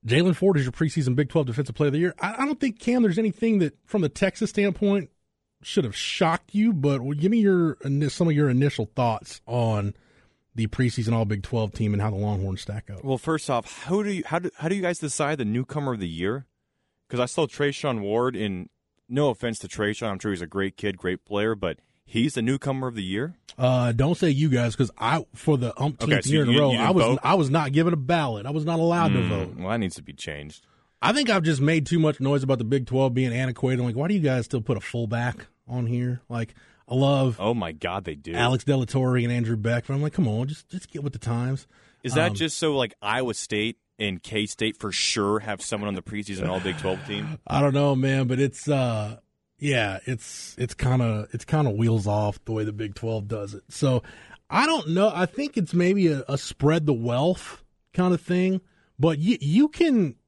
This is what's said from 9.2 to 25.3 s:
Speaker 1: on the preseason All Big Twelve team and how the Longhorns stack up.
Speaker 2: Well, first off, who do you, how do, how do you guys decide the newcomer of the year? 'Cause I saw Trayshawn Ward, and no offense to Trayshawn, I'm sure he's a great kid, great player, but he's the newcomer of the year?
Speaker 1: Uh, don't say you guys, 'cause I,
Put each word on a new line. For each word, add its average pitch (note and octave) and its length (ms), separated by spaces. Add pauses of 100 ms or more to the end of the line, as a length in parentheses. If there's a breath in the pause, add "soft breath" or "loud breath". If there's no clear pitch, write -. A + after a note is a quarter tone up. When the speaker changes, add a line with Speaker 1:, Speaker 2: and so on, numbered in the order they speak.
Speaker 1:
on A2 480 (600 soft breath)
the A2+ 120
preseason A#2 460
All A2+ 120
Big G#2 180
Twelve A2 300
team G#2+ 200
and G2+ 80
how G#2+ 80
the G2+ 60
Longhorns G2 460
stack - 280
up. G2 140
Speaker 2:
Well, C3+ 160
first D#3 300
off, A#2+ 340
who G3 200
do G3+ 80
you, F3+ 140
how E3 140
do, F3 180
how D#3 100
do F#3 80
you G3+ 60
guys F3+ 160
decide D3+ 400
the C3 80
newcomer B2+ 480
of A2 60
the F2+ 100
year? G2 380 (600)
'Cause B2 120
I B2 60
saw D#3 200
Trayshawn C#3 560
Ward, A#2 340
and F#2+ 340 (380)
no C#3 220
offense A#2 300
to - 80
Trayshawn, G#2+ 420
I'm F#2+ 100
sure G#2+ 120
he's F2+ 100
a F2 60
great G2 300
kid, G2 200
great F#2 280
player, G#2 300
but F#2 240 (260)
he's A#2+ 300
the B2+ 60
newcomer C3 460
of A#2+ 80
the G#2 80
year? G#2+ 320 (220)
Speaker 1:
Uh, B2+ 340
don't C3 240
say F3 140
you C#3+ 180
guys, A#2+ 280
'cause B2 220
I, C3+ 360